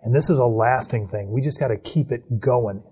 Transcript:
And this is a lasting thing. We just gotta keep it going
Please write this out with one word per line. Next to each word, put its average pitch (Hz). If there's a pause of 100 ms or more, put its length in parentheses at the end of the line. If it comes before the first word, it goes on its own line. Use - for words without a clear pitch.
And 117
this 156
is 151
a 123
lasting 113
thing. 101
We 127
just 143
gotta 120
keep -
it 120
going 113